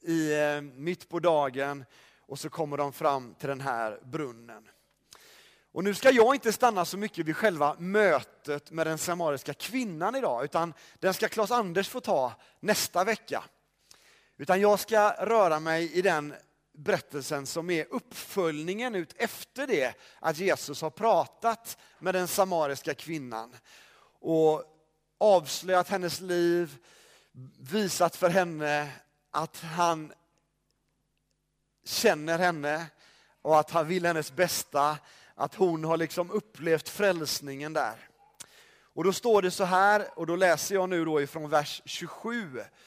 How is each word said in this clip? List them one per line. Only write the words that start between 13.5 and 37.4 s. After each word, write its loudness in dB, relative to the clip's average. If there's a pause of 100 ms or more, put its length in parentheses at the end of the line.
Utan 0
jag 6
ska 4
röra 4
mig -2
i 2
den 0 (380)
berättelsen -4
som -6
är -2
uppföljningen -6
ut -6
efter -6
det 0 (260)
att -2
Jesus -2
har -4
pratat -2 (200)
med -2
den -2
samariska 0
kvinnan -10 (680)
och 2 (540)
avslöjat 4
hennes -2
liv, 0 (800)
visat 0
för 2
henne 0 (380)
att -6
han -2 (1700)
känner 0
henne -2 (560)
och 4
att 2
han 0
vill 0
hennes -2
bästa, 0 (360)
att -6
hon 2
har 0
liksom -2
upplevt -2
frälsningen -2